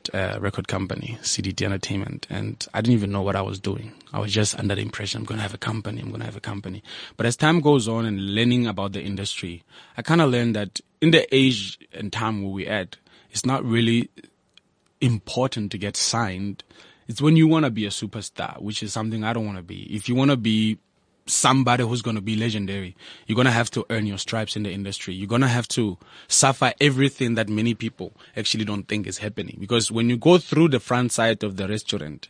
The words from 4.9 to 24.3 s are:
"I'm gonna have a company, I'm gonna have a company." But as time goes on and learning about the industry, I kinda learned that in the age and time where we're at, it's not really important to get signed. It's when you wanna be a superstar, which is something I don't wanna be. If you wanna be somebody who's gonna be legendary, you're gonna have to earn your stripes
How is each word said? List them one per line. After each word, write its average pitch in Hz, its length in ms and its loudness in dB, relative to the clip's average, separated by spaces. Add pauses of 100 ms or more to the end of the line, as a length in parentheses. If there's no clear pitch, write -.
"I'm 110 60 -8
gonna 107 160 -6
have 104 120 -6
a 107 40 -12
company, 110 420 -6
I'm - 100 -10
gonna - 140 -8
have 110 120 -10
a - 40 -14
company." 98 420 -10 (360)
But 113 80 2
as 120 100 2
time 160 240 4
goes 139 280 4
on 113 180 -2
and 98 280 -2
learning 120 320 4
about 98 260 -4
the 95 100 -6
industry, 98 600 -8 (340)
I 120 40 -6
kinda 160 240 4
learned 120 300 2
that 101 240 -6 (220)
in 160 100 6
the 160 220 8
age 123 440 2 (140)
and 82 200 -8
time 110 300 -2
where 98 100 -4
we're 95 180 -6
at, 98 260 -4 (340)
it's - 160 -6
not 127 180 0
really 117 440 4 (920)
important 120 720 0
to 107 60 -8
get 101 180 -6
signed. 98 640 -2 (460)
It's 117 140 -8
when 156 140 6
you 160 120 8
wanna 156 220 4
be 107 160 -2
a 101 40 -4
superstar, - 720 -8
which 107 220 -6
is 104 100 -8
something 110 320 -4
I 113 80 0
don't 113 140 -2
wanna 98 160 -8
be. 92 200 -14 (120)
If 107 140 -8
you 120 60 0
wanna 135 220 4
be 110 420 2 (480)
somebody 127 580 4
who's 117 180 -2
gonna 110 180 -4
be 107 140 -2
legendary, 101 640 -2 (300)
you're 110 100 0
gonna 123 160 6
have 117 180 2
to - 180 -4
earn 110 180 -2
your 101 120 -4
stripes 110 380 -4